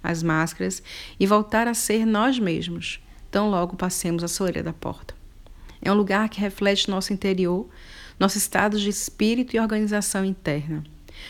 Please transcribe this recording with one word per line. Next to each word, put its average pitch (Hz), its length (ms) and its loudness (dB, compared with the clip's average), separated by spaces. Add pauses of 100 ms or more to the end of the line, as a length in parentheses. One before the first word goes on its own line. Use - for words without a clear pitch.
as 165 220 -2
máscaras 165 580 0 (380)
e 196 80 4
voltar 214 400 4
a 240 60 0
ser 226 320 2
nós 226 340 4
mesmos, 170 640 -4 (260)
tão 208 200 2
logo 180 260 0
passemos 175 480 -2
a 170 40 -2
soleira 170 360 -2
da 165 100 -4
porta. - 400 -10 (680)
É 185 100 2
um 202 40 4
lugar 208 340 2
que 208 100 -10
reflete 202 500 2
nosso 190 240 0
interior, 190 540 0 (520)
nosso 196 180 4
estado 208 420 2
de 202 100 0
espírito 233 640 0
e 226 40 4
organização 208 680 0
interna. 156 580 -2 (460)